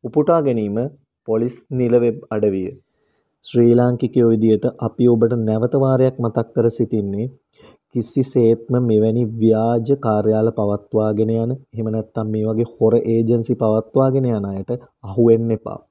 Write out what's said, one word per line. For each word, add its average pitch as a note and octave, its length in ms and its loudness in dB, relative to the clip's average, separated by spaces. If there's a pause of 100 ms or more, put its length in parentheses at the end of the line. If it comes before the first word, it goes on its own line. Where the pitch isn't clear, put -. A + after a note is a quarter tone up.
උපුටා D3+ 380 0
ගැනීම A2 360 -2 (500)
පොලිස් A#2 280 -2 (120)
නිල B2 280 0
වෙබ් A#2+ 220 2 (100)
අඩවිය. G2+ 400 -2 (800)
ශ්‍රී A#2+ 300 4
ලාංකිකයෝ B2 540 2
විදියට A2 360 2 (140)
අපි A#2+ 280 0
ඔබට A#2 320 2
නැවත A2 360 -2
වාරයක් C3 420 2
මතක් A2+ 340 -2
කර A#2 180 0
සිටින්නේ A2 580 -4 (600)
කිසිසේත්ම A#2+ 920 0
මෙවැනි A2+ 500 2
ව්‍යාජ A2+ 680 0
කාර්යාල A2 540 0
පවත්වාගෙන G#2+ 800 -2
යන A2+ 200 -2
එහෙම A#2 360 -8
නැත්නම් A2 420 -6
මේ G#2+ 160 -4
වගේ A2+ 240 -2
හොර A2+ 240 0 (120)
ඒජන්සි A2+ 500 0
පවත්වාගෙන C3 720 0
යන G#2+ 180 -2
අයට G2 260 -8 (300)
අහු A2+ 240 0
වෙන්න A2+ 260 4
එපා. - 260 -6 (140)